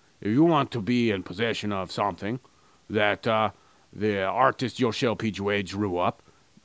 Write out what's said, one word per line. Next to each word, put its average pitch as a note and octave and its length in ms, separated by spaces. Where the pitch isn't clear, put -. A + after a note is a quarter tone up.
if G2 80
you B2+ 160
want D3+ 280
to B2 80
be A#2+ 300
in G2 140
possession G#2 480
of F#2+ 180
something G2+ 480
that, G#2 380
uh, A2 240
the G2+ 300
artist A#2 560
Yoshel A2+ 400
P. A2 140
Joe G2+ 300
drew F#2+ 360
up, F#2 240